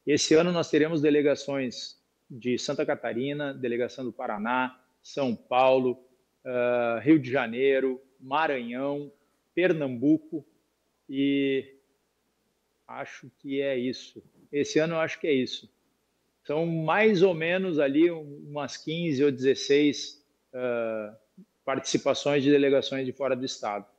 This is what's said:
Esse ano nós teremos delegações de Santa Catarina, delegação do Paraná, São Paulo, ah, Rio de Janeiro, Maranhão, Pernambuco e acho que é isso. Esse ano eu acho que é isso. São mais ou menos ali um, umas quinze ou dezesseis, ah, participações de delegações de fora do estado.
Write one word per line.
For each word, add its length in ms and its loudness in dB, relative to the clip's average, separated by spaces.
Esse 300 2
ano 180 6
nós 200 -2
teremos 280 2
delegações 1000 0
de 300 -4
Santa 280 -4
Catarina, 680 -6
delegação 520 -6
do 60 -8
Paraná, 680 -4
São 320 -4
Paulo, 640 2
ah, 580 0
Rio 160 6
de 100 -6
Janeiro, 720 0
Maranhão, 920 -4
Pernambuco 920 0
e 680 -2
acho 520 -14
que 220 -4
é 160 0
isso. 460 -6
Esse 280 0
ano 160 2
eu 40 0
acho 200 -2
que 80 -4
é 60 4
isso. 380 -2
São 220 -2
mais 560 2
ou 120 6
menos 440 -2
ali 340 4
um, 380 -12
umas 280 -8
quinze 460 -2
ou 80 4
dezesseis, 920 0
ah, 600 -4
participações 800 0
de 80 4
delegações 540 2
de 60 -6
fora 240 -2
do 100 -4
estado. 400 -8